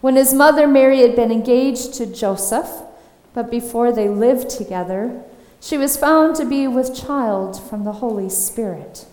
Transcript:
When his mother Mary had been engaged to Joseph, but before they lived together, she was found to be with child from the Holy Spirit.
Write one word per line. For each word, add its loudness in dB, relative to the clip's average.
When 2
his 4
mother 6
Mary 6
had 6
been 2
engaged 0
to -6
Joseph, -4
but -6
before -2
they 0
lived 2
together, -8
she -6
was -2
found 4
to -4
be -2
with -2
child -4
from -8
the -6
Holy -6
Spirit. -8